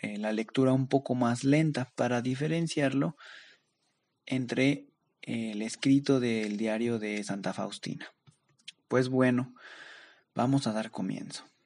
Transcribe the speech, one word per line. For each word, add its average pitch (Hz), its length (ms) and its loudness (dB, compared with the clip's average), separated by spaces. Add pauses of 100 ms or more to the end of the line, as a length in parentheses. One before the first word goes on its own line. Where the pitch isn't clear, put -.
eh, 104 160 -4
la 107 140 -2
lectura 131 420 2
un 131 140 2
poco 135 260 2
más 120 300 2
lenta 143 500 2
para 120 300 0
diferenciarlo 147 920 -2 (1080)
entre, 131 640 0 (340)
eh, 113 300 -4
el 104 100 -4
escrito 135 580 2
del 110 380 0
diario 113 400 0
de 104 260 -4
Santa 95 300 -4
Faustina. - 540 -8 (800)
Pues 127 200 2
bueno, 127 460 2 (800)
vamos 135 320 2
a 110 40 0
dar 110 200 -4
comienzo. - 540 -8 (200)